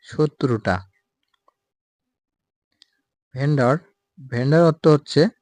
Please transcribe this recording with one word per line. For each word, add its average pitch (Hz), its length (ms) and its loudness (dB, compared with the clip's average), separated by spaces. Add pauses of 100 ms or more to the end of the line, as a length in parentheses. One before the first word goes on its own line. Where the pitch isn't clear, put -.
শত্রুতা। 127 680 -4 (2500)
ভেন্ডর, 135 380 -2 (460)
ভেন্ডর 135 500 0
অর্থ 156 180 -6
হচ্ছে 147 340 2 (200)